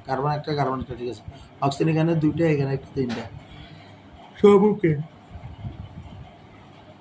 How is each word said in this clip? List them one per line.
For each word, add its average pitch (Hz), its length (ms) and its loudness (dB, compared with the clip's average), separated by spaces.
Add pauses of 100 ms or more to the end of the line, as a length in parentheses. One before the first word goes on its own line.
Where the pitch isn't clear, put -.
কার্বন 135 240 0
একটা, 147 240 -4
কার্বন 131 260 0
একটা, 120 140 -8
ঠিক 123 140 -8
আছে? 107 140 -10 (380)
অক্সিজেন 139 280 0
এখানে 160 260 2
দুইটা, 151 340 2
এখানে 139 260 2
একটা, - 200 -8
তিনটা, 120 280 -2 (1160)
সব 202 220 10
ওকে, 175 340 2 (2000)